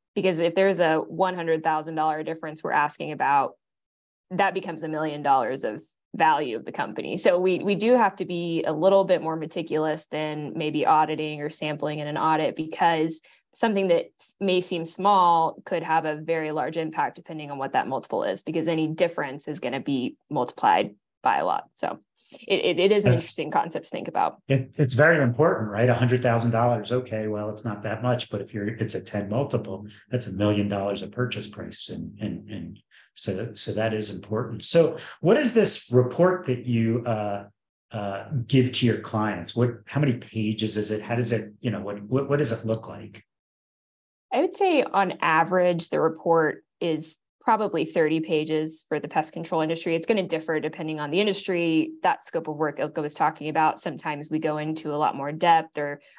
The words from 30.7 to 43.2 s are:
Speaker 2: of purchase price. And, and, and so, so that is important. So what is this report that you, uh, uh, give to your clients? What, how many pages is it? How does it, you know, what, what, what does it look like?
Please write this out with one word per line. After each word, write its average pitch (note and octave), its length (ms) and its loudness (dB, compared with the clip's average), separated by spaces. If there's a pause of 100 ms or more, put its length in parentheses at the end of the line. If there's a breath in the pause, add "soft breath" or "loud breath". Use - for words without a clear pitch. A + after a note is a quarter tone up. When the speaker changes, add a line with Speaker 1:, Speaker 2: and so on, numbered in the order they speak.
Speaker 2:
of G#2 100 -12
purchase A#2+ 340 -4
price. - 440 -12
And, E2 300 -12
and, - 300 -6
and E2+ 280 -12 (360 soft breath)
so, G#2+ 400 -6
so - 200 -4
that G#2+ 200 0
is G#2 180 -4
important. G#2+ 520 -6
So E3 320 4 (240 loud breath)
what F#3 160 6
is C#4+ 180 2
this G3 380 4
report E3+ 540 4
that B2 200 -4
you, A2+ 400 2
uh, G#2 380 -2 (480)
uh, G2+ 320 -6 (240)
give B2+ 240 6
to - 140 2
your G#2 120 4
clients? G#2 560 -4
What, A#2+ 200 2 (120)
how - 140 -2
many C#3 140 2
pages G#2+ 600 -4
is G#2 140 -4
it? G#2+ 100 -2
How A#2+ 140 -4
does A2+ 160 0
it, G#2+ 300 -2
you B2 100 -2
know, F#2 100 -6
what, G2+ 220 -10
what, C3+ 260 0
what C#3+ 120 2
does C3 100 0
it A2 160 -6
look A2 220 -4
like? - 340 -16 (1120)